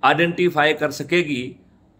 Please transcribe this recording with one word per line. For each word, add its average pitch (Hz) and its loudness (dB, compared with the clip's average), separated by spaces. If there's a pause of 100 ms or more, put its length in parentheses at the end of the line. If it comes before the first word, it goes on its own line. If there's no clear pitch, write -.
आइडेंटिफाई 156 2
कर 147 -4
सकेगी 143 -4 (340)